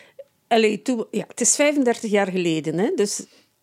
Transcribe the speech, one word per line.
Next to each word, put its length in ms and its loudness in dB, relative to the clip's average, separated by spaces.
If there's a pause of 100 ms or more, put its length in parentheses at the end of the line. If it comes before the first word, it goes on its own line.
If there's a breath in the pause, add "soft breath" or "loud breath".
(480 loud breath)
Allee, 340 2
toen, 280 -2
ja, 180 -4
het 120 -10
is 140 2
vijfendertig 560 0
jaar 200 2
geleden, 480 -2
hè. 180 0
Dus 300 -2 (360 soft breath)